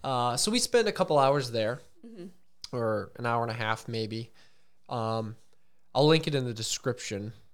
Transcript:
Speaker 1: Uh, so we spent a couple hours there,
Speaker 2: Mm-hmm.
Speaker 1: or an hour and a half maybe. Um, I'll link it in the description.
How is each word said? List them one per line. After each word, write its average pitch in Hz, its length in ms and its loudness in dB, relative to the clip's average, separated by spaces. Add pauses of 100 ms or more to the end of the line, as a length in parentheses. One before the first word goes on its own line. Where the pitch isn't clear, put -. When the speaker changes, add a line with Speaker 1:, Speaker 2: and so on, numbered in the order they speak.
Speaker 1:
Uh, 123 320 0
so 208 160 0
we 240 80 2
spent 233 260 2
a 202 60 0
couple 175 260 2
hours 135 320 4
there, 113 300 -2 (260)
Speaker 2:
Mm-hmm. 214 200 -16 (500)
Speaker 1:
or 110 400 -2
an 120 100 -6
hour 117 160 0
and 113 80 -2
a 110 40 -4
half 110 340 -2
maybe. 113 420 -6 (580)
Um, 110 460 -4 (640)
I'll 143 100 6
link 160 220 6
it 147 80 -2
in 131 80 0
the 120 100 -4
description. 107 760 -4 (200)